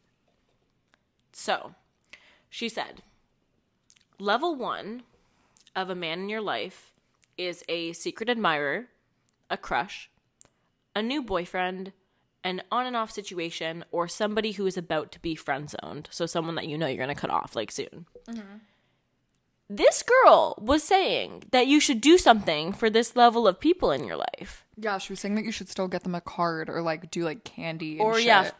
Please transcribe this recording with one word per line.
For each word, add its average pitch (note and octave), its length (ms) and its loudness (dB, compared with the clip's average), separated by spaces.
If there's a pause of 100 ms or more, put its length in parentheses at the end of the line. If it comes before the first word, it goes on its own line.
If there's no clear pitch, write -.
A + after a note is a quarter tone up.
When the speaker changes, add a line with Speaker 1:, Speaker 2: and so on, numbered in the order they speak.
(1300)
Speaker 1:
So, - 400 -4 (760)
she A#3 200 -6
said, - 320 -10 (1160)
"Level A#3+ 360 0
one G3+ 480 -8 (720)
of F#3 140 -4
a F#3+ 60 -8
man E3+ 260 -6
in G3 80 -6
your A3 120 -6
life D#3+ 520 -6 (440)
is F3 320 -6
a E3 240 -4
secret G3 360 -6
admirer, E3+ 580 -2 (640)
a - 80 -4
crush, - 520 -6 (840)
a G#3 60 -2
new C4 200 -2
boyfriend, F#3 720 -4 (500)
an F#3 180 -6 (100)
on B3 140 -2
and B3 100 -6
off A3 160 -4
situation, E3+ 800 -8
or F3 160 -2
somebody G#3+ 460 -2
who G3 120 -2
is F#3 120 -2
about E3 360 -4
to - 60 -20
be D#3+ 160 -6
friend D3 340 -6
zoned." C3+ 420 -12
So - 140 -4
someone E3 300 -2
that - 120 -6
you D3+ 100 -6
know D#3+ 100 0
you're B2+ 100 -4
gonna B2+ 180 -4
cut - 160 -6
off, - 240 -2
like, A2 160 -4
soon. - 340 -8 (240)
Speaker 2:
Mm-hmm. G#3 280 -14 (1120)
Speaker 1:
This D#4+ 320 6
girl D#4+ 560 8
was C4+ 240 2
saying F#3+ 680 0
that B3+ 160 4
you D4 120 6
should B3+ 220 2
do D#4+ 160 10
something G3 560 4
for A3+ 160 0
this A3+ 260 2
level A#3 320 6
of F#3 120 4
people D4 320 2
in C#3+ 120 -2
your E2+ 140 -6
life. - 480 -10 (100)
Speaker 2:
Yeah, G#3+ 220 -4
she - 160 -10
was F#3+ 60 -8
saying G3+ 160 -2
that G#3+ 100 -2
you A#3 60 -4
should F#3+ 180 -8
still F#3+ 180 -4
get F3+ 160 -6
them F3+ 120 -4
a E3+ 60 -6
card E3 480 -4
or, D#3 120 -4
like, D#3+ 300 -4
do, E3+ 120 -2
like, D#3 200 -4
candy D#3+ 560 -8
and - 20 0
Speaker 1:
Or, A3 180 4
yeah, A3 260 8
Speaker 2:
shit. - 140 -6